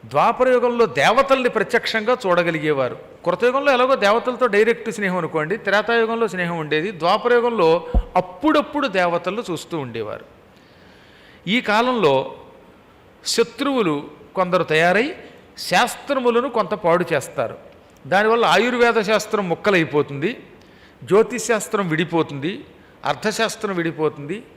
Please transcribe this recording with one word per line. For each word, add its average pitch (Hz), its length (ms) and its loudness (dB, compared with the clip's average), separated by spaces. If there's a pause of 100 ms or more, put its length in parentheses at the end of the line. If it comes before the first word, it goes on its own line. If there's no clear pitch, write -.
ద్వాపరయుగంలో 233 800 2
దేవతల్ని 240 640 2
ప్రత్యక్షంగా 220 680 0 (100)
చూడగలిగేవారు. 156 720 0 (260)
కృతయుగంలో 247 480 2
ఎలాగో 254 220 4
దేవతలతో 233 520 0
డైరెక్ట్ 220 440 2
స్నేహం 190 260 -4
అనుకోండి, 160 400 -2
త్రేతాయుగంలో 226 720 0
స్నేహం 175 300 -4
ఉండేది. 156 400 -2
ద్వాపరయుగంలో 202 880 2 (300)
అప్పుడప్పుడు 294 720 0
దేవతలను 185 600 -2
చూస్తూ 165 280 -8
ఉండేవారు. 113 460 -8 (1200)
ఈ 220 140 0
కాలంలో 214 720 0 (920)
శత్రువులు 233 800 -2 (300)
కొందరు 180 300 0
తయారై 180 500 2 (440)
శాస్త్రములను 240 920 0
కొంత 220 200 -2
పాడు 175 440 2
చేస్తారు. 123 460 -4 (480)
దానివల్ల 214 380 2
ఆయుర్వేద 233 580 4
శాస్త్రం 208 460 0
ముక్కలైపోతుంది, 156 920 0 (640)
జ్యోతిష్ 220 400 2
శాస్త్రం 208 440 -2
విడిపోతుంది, 160 760 -4 (400)
అర్థశాస్త్రం 202 680 -4
విడిపోతుంది 156 680 -4 (140)